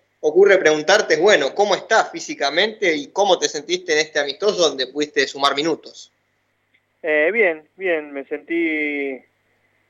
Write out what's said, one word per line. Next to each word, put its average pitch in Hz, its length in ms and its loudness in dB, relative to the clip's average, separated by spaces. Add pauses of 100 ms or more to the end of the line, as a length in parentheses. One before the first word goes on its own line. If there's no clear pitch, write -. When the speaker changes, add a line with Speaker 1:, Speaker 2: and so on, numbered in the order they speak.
(220)
Speaker 1:
ocurre 185 360 4
preguntarte 156 580 2
es, 151 40 -2
bueno, 160 340 4
¿cómo 202 220 0
estás 214 360 0
físicamente 165 840 -2
y 143 120 -8
cómo 190 300 0
te 147 120 -2
sentiste 170 420 -6
en 151 80 2
este 156 200 -2
amistoso 170 500 0
donde 131 180 -6
pudiste 143 400 -2
sumar 139 300 0
minutos? - 520 -6 (920)
Speaker 2:
Eh, 156 300 2
bien, 170 420 0
bien, 160 380 -4
me 139 140 -8
sentí, 147 920 -4 (680)